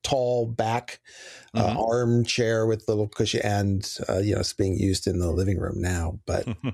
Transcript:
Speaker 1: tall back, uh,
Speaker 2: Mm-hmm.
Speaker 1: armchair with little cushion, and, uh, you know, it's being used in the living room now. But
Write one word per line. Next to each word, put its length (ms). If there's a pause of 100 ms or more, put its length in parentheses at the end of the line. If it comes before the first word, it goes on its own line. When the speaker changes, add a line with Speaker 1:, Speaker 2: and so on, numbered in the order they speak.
Speaker 1:
tall 460
back, 540 (520)
uh, 140
Speaker 2:
Mm-hmm. 100
Speaker 1:
armchair 880
with 220
little 200
cushion, 360
and, 540 (120)
uh, 80
you 160
know, 60
it's 140
being 260
used 260
in 140
the 120
living 280
room 200
now. 460
But 220 (260)